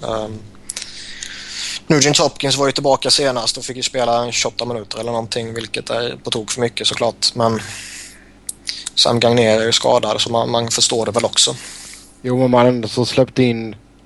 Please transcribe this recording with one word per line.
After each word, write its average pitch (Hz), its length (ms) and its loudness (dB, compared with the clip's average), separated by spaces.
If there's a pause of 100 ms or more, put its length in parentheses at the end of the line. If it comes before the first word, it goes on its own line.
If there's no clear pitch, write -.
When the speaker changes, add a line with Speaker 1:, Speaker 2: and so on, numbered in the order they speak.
Speaker 1:
Ehm, 110 360 -6 (1500)
Nugent 147 320 4
Hopkins 139 380 0
var 139 100 2
ju 131 60 2
tillbaka 135 380 2
senast 123 460 0
och 127 80 -10
fick 127 120 -8
ju 127 60 -10
spela 120 420 0
en 120 80 -4
tjugoåtta - 320 -2
minuter 117 360 -6
eller 117 120 -4
någonting, 113 420 -4
vilket 113 360 -8
är 120 340 -2
på 120 60 -10
tok 110 200 -4
för - 100 -4
mycket 113 260 0
såklart, - 480 0
men... 113 260 2 (1300)
Sam 120 260 2
Gagner 117 400 6
är 110 60 0
ju 117 60 0
skadad, 120 480 2
så - 100 -2
man, 117 200 0
man 117 180 0
förstår 113 380 0
det 107 60 -2
väl 117 120 2
också. - 300 2 (680)
Speaker 2:
Jo, 123 160 0
men 127 120 4
man 123 100 8
har 123 80 8
ändå 120 200 2
så 123 160 0
släppt - 340 2
in, 113 380 0 (300)